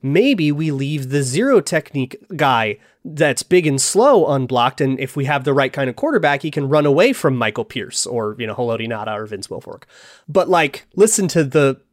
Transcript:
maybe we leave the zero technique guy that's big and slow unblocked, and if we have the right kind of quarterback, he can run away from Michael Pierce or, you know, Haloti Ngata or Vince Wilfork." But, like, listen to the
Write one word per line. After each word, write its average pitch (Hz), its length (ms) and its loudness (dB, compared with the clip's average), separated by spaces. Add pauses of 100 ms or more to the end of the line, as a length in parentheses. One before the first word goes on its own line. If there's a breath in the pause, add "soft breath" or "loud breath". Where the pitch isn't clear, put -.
maybe 170 500 2
we 151 200 -2
leave 139 380 -4
the 143 120 0
zero 196 380 2
technique 143 560 -4 (200)
guy 120 420 2 (260 soft breath)
that's 156 400 0
big 180 240 2
and 139 120 0
slow 220 480 4
unblocked, 131 540 0
and 135 180 0
if 135 160 -6
we 139 100 -4
have 143 180 -2
the 143 100 0
right 135 200 0
kind 131 160 -2
of 117 80 -8
quarterback, 160 440 0
he 156 100 -6
can 143 180 -4
run 151 160 2
away 214 280 4
from 139 220 0
Michael 113 300 -2
Pierce - 400 -8
or, 107 340 -4
you 117 80 -6
know, 104 80 -6
Haloti 113 320 -4
Ngata 110 280 -6
or 107 100 -8
Vince 104 220 -12
Wilfork." - 360 -14 (440 loud breath)
But, 160 220 0
like, 165 460 0
listen 202 340 0
to 165 140 2
the 135 380 0 (120)